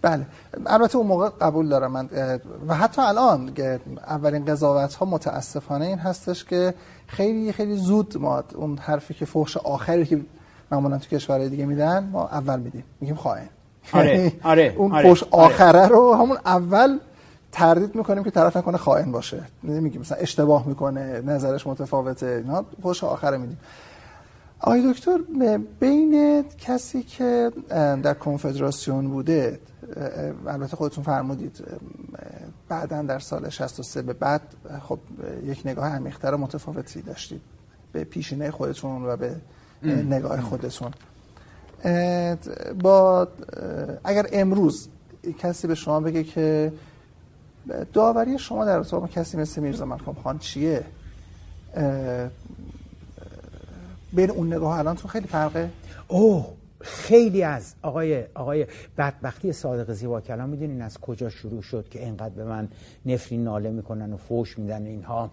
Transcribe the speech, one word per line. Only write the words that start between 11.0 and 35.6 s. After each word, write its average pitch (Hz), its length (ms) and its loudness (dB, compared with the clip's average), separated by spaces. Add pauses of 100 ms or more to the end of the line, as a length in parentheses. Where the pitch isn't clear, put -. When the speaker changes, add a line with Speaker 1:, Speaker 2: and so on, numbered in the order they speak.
Speaker 1:
کشورهای 135 320 0
دیگه 139 180 -4
می‌دن، 160 460 0
ما 175 160 -2
اول 135 320 -2
می‌دیم، 120 240 -10 (160)
می‌گیم: 147 160 -4
«خائن.» - 320 -4 (440)
Speaker 2:
آره، 147 240 8
Speaker 1:
یعنی 180 160 4 (100)
Speaker 2:
آره، 160 340 6
Speaker 1:
اون 196 160 2
Speaker 2:
آره، 156 220 10
Speaker 1:
فحش 175 160 2
Speaker 2:
آره. 170 140 10
Speaker 1:
آخره 175 420 12
رو 240 280 10
همون 254 300 4
اول 196 540 4 (540)
تردید 175 420 6
می‌کنیم 202 300 0
که 208 60 -2
طرف 170 260 4
نکنه 175 200 -2
خائن 147 360 2
باشه. - 300 -6 (200)
نمی‌گیم 151 380 -4
مثلاً - 180 -8
اشتباه 147 500 2
می‌کنه، 135 520 -4
نظرش 135 460 -2
متفاوته، 131 600 -4
اینا 127 380 -4 (180)
فحش 180 220 -4
آخره 143 320 -2
می‌دیم. 127 220 -10 (1000)
آقای 247 320 4
دکتر، 349 260 0 (640)
بین 294 640 4 (140)
کسی 247 440 -6
که، 240 480 0 (200)
اه، 147 260 2
در 143 180 0
کنفدراسیون 139 960 -4
بوده، 135 520 -2 (360)
اه، 147 560 -8
البته 139 240 -8
خودتون 147 280 -6
فرمودید، 135 600 -6
اه، - 120 -14 (920)
بعداً 156 340 -6
در 139 160 -4
سال - 300 -10
شصت - 320 -10
و - 20 -10
سه 131 200 -10
به 123 100 -8
بعد، 147 300 -2 (460)
خب، - 100 -6 (460)
یک 139 200 -10